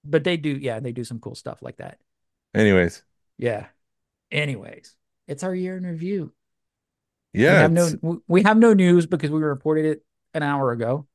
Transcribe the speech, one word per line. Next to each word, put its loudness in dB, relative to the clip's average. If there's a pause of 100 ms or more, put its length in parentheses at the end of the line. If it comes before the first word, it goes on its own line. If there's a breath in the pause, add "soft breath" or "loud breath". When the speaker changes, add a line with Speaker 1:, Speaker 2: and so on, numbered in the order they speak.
Speaker 1:
but -2
they 0
do, -6
yeah, -6
they -10
do -10
some -14
cool -16
stuff -16
like -16
that. -18 (560)
Speaker 2:
Anyways. 2 (340)
Speaker 1:
Yeah. -6 (640)
Anyways, -8 (300)
it's -12
our -6
year -8
in -10
review. -8 (960)
Speaker 2:
Yeah, 4
Speaker 1:
We 6
have 4
no, 4
Speaker 2:
it's -2
Speaker 1:
w-, -6
we 4
have 6
no 8
news 6
because -4
we -2
reported -2
it -4 (300)
an -4
hour -2
ago. -4